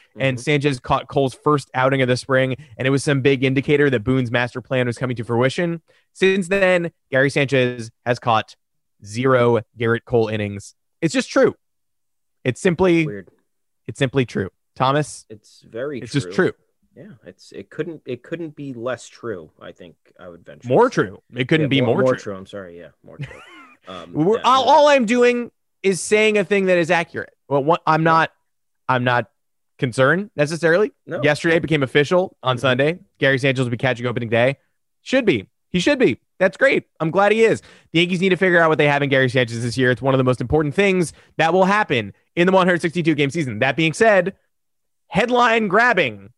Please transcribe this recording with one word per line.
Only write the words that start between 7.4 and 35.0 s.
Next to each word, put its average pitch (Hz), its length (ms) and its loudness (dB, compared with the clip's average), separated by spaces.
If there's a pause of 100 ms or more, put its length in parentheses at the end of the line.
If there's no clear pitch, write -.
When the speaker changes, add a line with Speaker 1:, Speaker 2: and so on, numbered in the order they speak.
Speaker 1:
has 120 140 -2
caught 110 360 -2 (500)
zero 120 560 2 (180)
Gerrit 113 260 -2
Cole 113 240 0
innings. 104 460 -6 (260)
It's 165 140 -2
just 254 160 -2
true. 262 240 2 (880)
It's 127 160 -4
simply 170 460 2
Speaker 2:
Weird. 101 220 -12 (580)
Speaker 1:
it's - 120 -14
simply 135 280 0
true. - 240 -6 (240)
Thomas? 139 560 -2
Speaker 2:
It's - 320 -20
very 127 380 -10
Speaker 1:
It's 120 120 -12
Speaker 2:
true. 143 100 0
Speaker 1:
just 87 120 -12
true. 175 180 0 (440)
Speaker 2:
Yeah, 170 160 -20 (120)
it's, - 280 -20
it - 180 -16
couldn't, 156 360 -12
it 127 160 -10
couldn't 165 340 -12
be 143 160 -12
less 120 360 -10
true, 90 420 -12 (100)
I 90 120 -18
think 85 240 -20 (220)
I 90 100 -20
would 85 160 -20
venture 73 240 -16
Speaker 1:
More 196 200 4
Speaker 2:
to - 60 -8
say. 170 140 2
Speaker 1:
true. 95 140 -20 (120)
It 127 140 -4
couldn't 156 160 2
Speaker 2:
Yeah, 139 40 -2
Speaker 1:
be 135 120 2
Speaker 2:
more, 123 160 2
Speaker 1:
more 123 80 0
Speaker 2:
more 127 100 2
Speaker 1:
true. - 80 -8 (100)
Speaker 2:
true. 95 40 -10
I'm 95 100 -16
sorry. 90 320 -16
Yeah, 80 100 -20 (160)
more 85 140 -20
true. 143 160 -12
Speaker 1:
<laughs> - 520 -20
We're, 92 80 -16
Speaker 2:
Um, 87 220 -16
yeah, 175 280 0
Speaker 1:
all, 254 200 4
Speaker 2:
no. 233 60 2
Speaker 1:
all 294 180 6
I'm 277 160 4
doing 240 460 2 (320)
is 190 180 0
saying 214 380 2
a 196 60 2
thing 196 220 0
that 180 120 2
is 165 120 0
accurate. 165 440 -4 (140)
Well, 139 160 0
what, 165 220 0
I'm 160 160 2
Speaker 2:
Yeah. 165 80 2
Speaker 1:
not, 160 220 2 (560)
I'm 127 160 0
not 123 240 0 (500)
concerned 143 580 0
necessarily. 165 560 0 (140)
Speaker 2:
No. 160 160 -10
Speaker 1:
Yesterday 151 340 0
it 165 40 0
became 156 220 -2
official 147 600 0
on 127 140 -2
Speaker 2:
Mm-hmm. 117 40 -10
Speaker 1:
Sunday. 139 380 0 (200)
Gary 135 200 2
Sanchez 131 260 0
will 120 60 -4
be 120 60 -4
catching 123 300 -2
opening 120 240 -6
day. 120 260 2 (460)